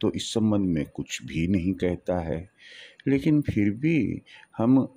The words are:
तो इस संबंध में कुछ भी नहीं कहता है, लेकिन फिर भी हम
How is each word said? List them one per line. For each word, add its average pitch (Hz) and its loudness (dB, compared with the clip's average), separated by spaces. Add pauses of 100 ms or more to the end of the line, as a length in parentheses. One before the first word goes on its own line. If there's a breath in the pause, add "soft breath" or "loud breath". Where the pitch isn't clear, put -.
तो 104 0
इस - -6
संबंध 107 2
में 78 0
कुछ - -10
भी 78 -2
नहीं 95 0
कहता 90 -2
है, 82 -6 (580 loud breath)
लेकिन 143 2
फिर 104 0
भी 135 -2 (360 loud breath)
हम 127 4